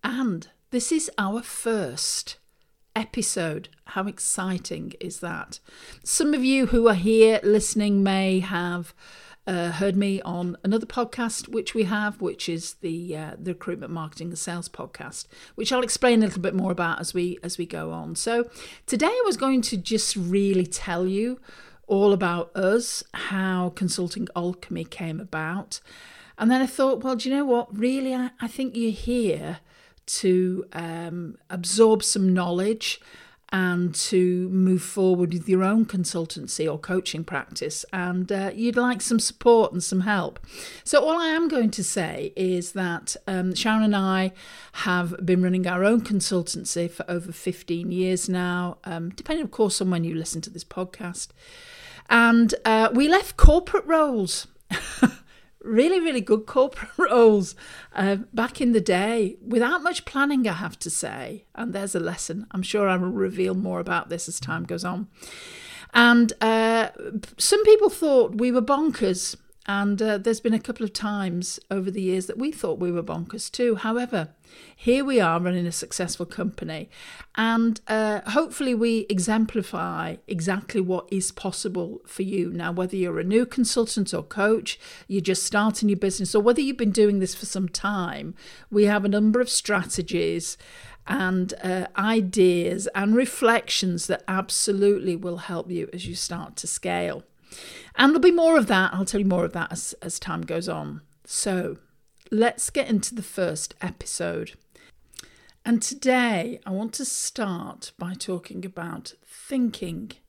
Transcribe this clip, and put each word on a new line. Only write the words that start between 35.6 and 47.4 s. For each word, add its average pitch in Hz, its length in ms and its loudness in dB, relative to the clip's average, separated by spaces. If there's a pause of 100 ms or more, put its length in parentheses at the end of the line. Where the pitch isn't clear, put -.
own 214 200 4
consultancy 165 880 -4
or 151 80 -6
coaching 180 460 -4
practice, - 680 -8
and, 180 380 -4
uh, 196 240 -2
you'd 233 220 -2
like 247 240 0
some 233 180 0
support 226 540 4
and 180 100 -4
some 185 200 0
help. 185 360 -2 (460)
So 294 180 4
all 320 160 2
I 330 100 0
am 320 200 2
going 240 240 2
to 202 100 -6
say - 540 -4
is 180 360 -2
that, 180 440 -4 (100)
um, 185 280 -2
Sharon 220 280 2
and 208 140 4
I 190 360 2 (400)
have 180 420 -2 (100)
been 180 180 4
running 180 240 2
our 180 180 0
own 220 180 6
consultancy 175 840 -2
for - 220 -10
over 175 220 -6
fifteen 175 580 -6